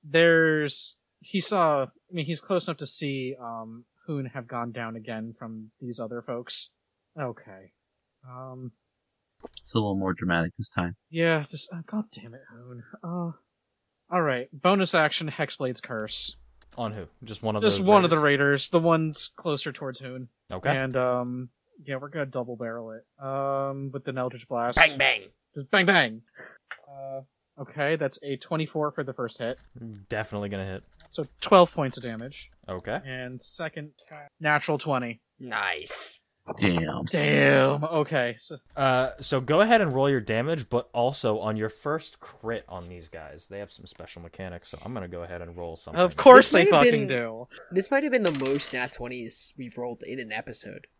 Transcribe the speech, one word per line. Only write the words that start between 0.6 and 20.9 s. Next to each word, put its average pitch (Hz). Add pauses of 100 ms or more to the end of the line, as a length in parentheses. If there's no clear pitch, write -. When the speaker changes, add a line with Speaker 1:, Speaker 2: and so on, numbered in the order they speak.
Speaker 1:
he -
saw, 160
I - (240)
mean, 156
he's 160
close 180
enough 156
to 147
see, 135
um, 113 (220)
Hoon 143
have 123
gone 117
down 113
again 113
from 110
these 120
other 117
folks. - (500)
Okay. 104 (520)
Um, 127 (880)
Speaker 2:
It's -
a 113
little 104
more 95
dramatic 85
this 107
time. 87 (160)
Speaker 1:
Yeah, 165
just, -
uh, 170
God 214
damn 117
it, 131 (100)
Hoon. 123 (180)
Uh, 170 (800)
all 175
right. 131
Bonus 185
action, 156
Hexblade's 135
Curse. - (420)
Speaker 3:
On 110
who? 98 (180)
Just 110
one 110
of 147
Speaker 1:
Just 202
Speaker 3:
the 196
Speaker 1:
one 196
of 160
the 160
Speaker 3:
raiders? 143
Speaker 1:
raiders, -
the 175
one's 160
closer 147
towards 131
Hoon. 127 (240)
Speaker 3:
Okay. 92
Speaker 1:
And, 131